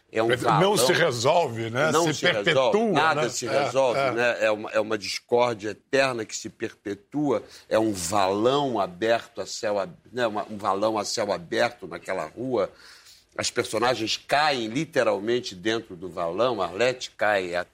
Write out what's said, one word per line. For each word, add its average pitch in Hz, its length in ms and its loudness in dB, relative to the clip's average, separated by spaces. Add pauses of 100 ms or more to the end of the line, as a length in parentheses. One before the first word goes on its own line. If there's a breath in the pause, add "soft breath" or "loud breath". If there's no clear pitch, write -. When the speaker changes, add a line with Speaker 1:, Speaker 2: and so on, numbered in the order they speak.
(120)
Speaker 1:
é 110 100 0
um 117 60 2
Speaker 2:
Não 127 80 2
Speaker 1:
valão. 123 400 4
Speaker 2:
se 160 160 4
resolve, 131 760 2
né? 139 200 0
Speaker 1:
Não 156 140 4
Speaker 2:
Se 156 100 2
Speaker 1:
se - 120 -2
resolve, 175 180 0
Speaker 2:
perpetua, 175 480 2
Speaker 1:
nada 151 300 2
Speaker 2:
né? 117 80 0
Speaker 1:
se - 180 -6
Speaker 2:
É, 139 160 0
Speaker 1:
resolve, 127 340 2
Speaker 2:
é. 135 140 0
Speaker 1:
né? 113 320 0
É 110 80 4
uma, 107 180 -6
é 110 80 0
uma 107 200 0
discórdia 107 720 -2
eterna 127 540 -2
que - 120 -10
se - 120 -12
perpetua, 110 960 -4 (260 loud breath)
é - 120 2
um 110 120 2
valão 104 840 0
aberto 101 600 -2
a 95 60 -10
céu 104 340 -4
ab-, 90 160 -8 (160)
né? 120 120 -2
Uma, 104 240 -2
um 107 80 -10
valão 104 420 0
a 101 60 -2
céu 101 280 -2
aberto 95 560 -2
naquela 87 380 -6
rua. 107 440 -2 (680 loud breath)
As - 140 -4
personagens 113 680 -2
caem 139 500 0
literalmente 117 880 0
dentro 107 400 -4
do 90 120 -12
valão, 92 540 -2
a 87 40 0
Arlete 120 500 -2
cai, 95 400 0
a, 87 180 -2